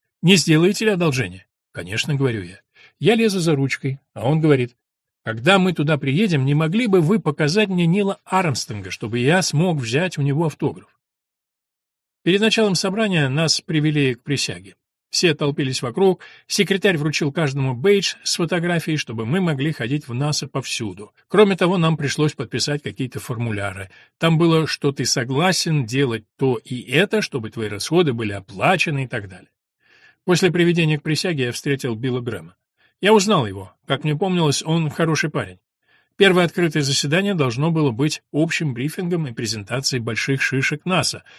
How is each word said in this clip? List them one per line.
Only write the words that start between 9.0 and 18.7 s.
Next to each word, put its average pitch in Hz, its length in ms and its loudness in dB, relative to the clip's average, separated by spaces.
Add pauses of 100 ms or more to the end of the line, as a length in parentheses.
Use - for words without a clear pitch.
я 151 240 4
смог 165 340 0
взять 139 400 -2
у 147 60 -4
него 143 240 0
автограф?» 139 420 -4 (1400)
Перед 185 160 2
началом 214 360 2
собрания 190 520 0
нас 151 320 0
привели 147 540 0
к - 80 -18
присяге. 101 540 -6 (340)
Все 156 240 2
толпились 143 480 -4
вокруг, 180 400 0 (240)
секретарь 196 500 0
вручил 147 360 -2
каждому 139 420 -2
бейдж 190 480 2
с - 140 -4
фотографией, 170 600 -2